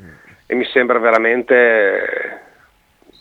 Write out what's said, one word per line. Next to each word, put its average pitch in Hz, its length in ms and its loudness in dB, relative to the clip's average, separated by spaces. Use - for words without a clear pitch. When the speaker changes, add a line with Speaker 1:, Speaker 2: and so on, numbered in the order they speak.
Speaker 1:
Mm. 87 60 -20
Speaker 2:
E - 80 -6
mi 123 120 -2
sembra 123 320 0
veramente 113 1400 0